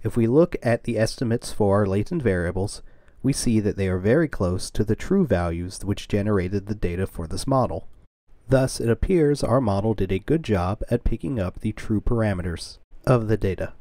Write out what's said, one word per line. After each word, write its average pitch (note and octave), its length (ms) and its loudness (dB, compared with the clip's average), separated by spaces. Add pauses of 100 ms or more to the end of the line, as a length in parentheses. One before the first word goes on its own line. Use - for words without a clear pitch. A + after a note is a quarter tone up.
If - 140 -2
we A#2 100 4
look D3+ 360 4
at A#2 220 0
the G#2+ 140 -2
estimates A2+ 540 -2
for G2 240 2
our G#2 100 4
latent G#2 360 -2
variables, F#2 580 -2 (420)
we C3 120 2
see A2 260 2
that G2+ 160 0
they G2 120 0
are F#2 100 0
very B2+ 300 2
close F2+ 420 -2
to - 140 0
the G#2+ 120 0
true F#3+ 300 2
values F2 580 -2
which G2 240 -4
generated G2+ 580 0
the G#2+ 80 -4
data F#2 320 -2
for - 200 -8
this F2+ 200 -6
model. C3 400 0 (600)
Thus, C3 320 2
it A#2 80 0
appears D3 560 2
our B2+ 160 2
model G#2 320 0
did G2+ 180 0
a G2 100 0
good D#3+ 220 0
job F#2+ 380 0 (100)
at A#2+ 140 0
picking C3+ 340 0
up F2+ 220 -4
the A2+ 120 -2
true - 280 -2
parameters F#2+ 760 0 (260)
of A#2 240 2
the A2 80 2
data. F#2+ 440 -4